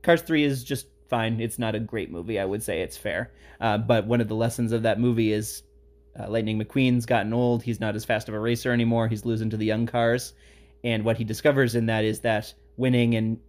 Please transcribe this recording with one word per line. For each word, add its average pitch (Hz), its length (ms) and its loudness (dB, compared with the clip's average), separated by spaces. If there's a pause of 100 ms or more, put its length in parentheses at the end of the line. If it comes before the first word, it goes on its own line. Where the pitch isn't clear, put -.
Cars 170 200 6
three 156 200 2
is 135 220 0
just - 240 -6 (200)
fine. 113 320 0
It's 113 180 -4
not 110 180 -2
a 110 40 -2
great 107 300 -6
movie. 92 300 -4
I 98 60 0
would 104 180 -2
say 87 160 -2
it's - 160 -6
fair. 98 360 -6 (280)
Uh, 107 180 2
but 110 300 2
one 120 120 2
of 113 60 0
the 110 80 -4
lessons 117 380 -2
of 113 100 0
that 110 160 2
movie 117 340 2
is, 104 300 -4 (560)
uh, - 100 -10
Lightning 110 320 -2
McQueen's 123 460 2
gotten 110 260 0
old. 120 300 2
He's 113 160 -4
not 107 160 -2
as 107 100 -6
fast 107 240 -2
of 107 60 -8
a 107 60 -4
racer 117 320 0
anymore. 117 340 2
He's 110 180 -4
losing 113 260 -2
to 110 60 -4
the 107 100 -2
young 110 200 0
cars. 117 460 0 (500)
And 113 220 -2
what 113 120 2
he 117 60 -4
discovers 120 540 2
in 117 100 2
that 110 180 0
is 110 160 -2
that 110 320 -2 (240)
winning 120 380 2
and, 110 240 -2 (100)